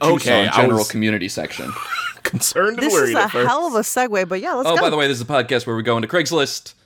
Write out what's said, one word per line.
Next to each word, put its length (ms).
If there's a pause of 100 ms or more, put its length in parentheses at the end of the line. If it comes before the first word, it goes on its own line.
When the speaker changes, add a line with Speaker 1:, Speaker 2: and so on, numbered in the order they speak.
Speaker 1:
Okay, 120
Speaker 2:
Tucson 340
Speaker 1:
I 140
Speaker 2:
General 160
Speaker 1:
was 120
Speaker 2:
Community 380
section. 440 (240)
Speaker 1:
<laughs> 260
concerned 560
and 80
Speaker 3:
This 60
Speaker 1:
worried 180
Speaker 3:
is 60
a 60
Speaker 1:
at 80
first. 180
Speaker 3:
hell 180
of 80
a 60
segue, 480
but 120
yeah, 140
let's 140
Speaker 2:
Oh, 80
Speaker 3:
go. 60
Speaker 2:
by 80
the 60
way, 120
this 80
is 60
a 40
podcast 400
where 100
we 60
go 140
into 120
Craigslist. 680 (120)